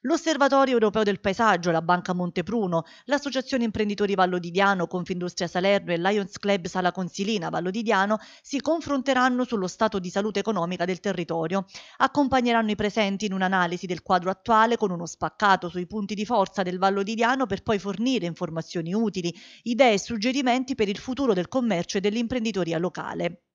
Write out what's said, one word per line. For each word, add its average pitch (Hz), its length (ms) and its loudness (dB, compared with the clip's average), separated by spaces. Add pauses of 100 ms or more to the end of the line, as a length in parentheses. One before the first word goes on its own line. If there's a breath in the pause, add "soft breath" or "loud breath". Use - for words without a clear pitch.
L'Osservatorio 277 720 2
Europeo 220 280 4
del 202 180 0
Paesaggio, 185 520 2
la 160 100 2
Banca 180 320 2
Montepruno, 180 720 0 (220 loud breath)
l'Associazione 262 580 -2
Imprenditori 208 500 0
Vallo 185 240 2
di 175 140 -6
Diano, 190 340 2
Confindustria 175 640 -6
Salerno 185 440 0
e 170 60 0
Lions 196 400 0
Club 202 300 -2
Sala 180 240 0
Consilina 190 580 -4
Vallo 165 220 -2
di 233 100 -4
Diano 208 380 2 (220 loud breath)
si 277 200 -6
confronteranno 254 800 0
sullo 208 220 -2
stato - 320 -2
di 180 140 -4
salute 202 280 -2
economica 180 460 -2
del 180 140 -2
territorio. 175 680 -2 (320 loud breath)
Accompagneranno 247 720 2
i 208 60 0
presenti 208 500 0
in 190 80 -2
un'analisi 185 540 0
del 170 160 -6
quadro 180 260 2
attuale 226 480 4
con 208 140 0
uno 170 160 -6
spaccato 180 600 0
sui 180 200 -6
punti 208 260 -6
di 208 120 -2
forza 202 360 0
del 180 160 -2
Vallo 196 240 2
di 214 140 -4
Diano 240 320 0
per 190 160 -6
poi 208 160 0
fornire 202 480 -2
informazioni 165 680 -6
utili, 185 420 -2 (280 loud breath)
idee 233 300 4
e 196 60 2
suggerimenti 254 760 -2
per 202 140 0
il 202 100 -4
futuro 254 340 0
del 180 140 0
commercio 220 500 -2
e 190 40 0
dell'imprenditoria 208 760 -2
locale. 170 640 -4 (140)